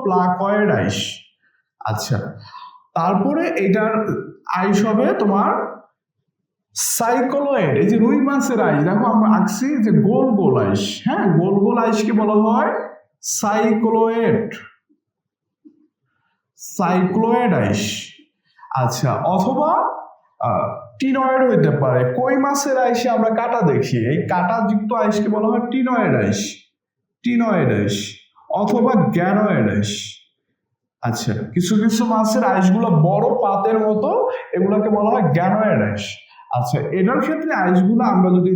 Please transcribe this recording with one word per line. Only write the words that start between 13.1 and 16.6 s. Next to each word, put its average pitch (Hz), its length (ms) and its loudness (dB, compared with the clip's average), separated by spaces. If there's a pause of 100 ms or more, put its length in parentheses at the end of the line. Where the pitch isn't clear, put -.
সাইক্লোয়েড, 226 1300 0 (2000)
সাইক্লোয়েড 196 960 0